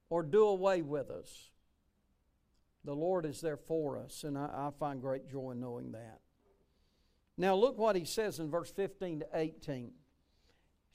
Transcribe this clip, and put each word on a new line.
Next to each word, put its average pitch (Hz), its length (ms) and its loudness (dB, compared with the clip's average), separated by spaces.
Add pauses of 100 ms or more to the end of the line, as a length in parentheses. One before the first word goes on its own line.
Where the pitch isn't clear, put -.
or 170 120 2
do 180 240 8
away 190 360 4
with 143 280 -2
us. - 400 -12 (1300)
The 143 100 -6
Lord 170 320 0
is 147 160 -6
there 151 160 -2
for 147 400 -2
us, 127 260 -12
and 143 140 -4
I, 143 80 -4
I 143 240 -4 (100)
find 139 220 -2
great 135 280 -2
joy 131 220 -6
in 120 100 -6
knowing 123 320 -8
that. 113 260 -14 (1200)
Now 190 180 4
look 233 240 6
what 214 160 6
he 175 100 0
says 208 320 -2
in 156 140 -4
verse 165 200 -2
fifteen 190 500 -4
to 151 120 -8
eighteen. 156 600 -4 (1000)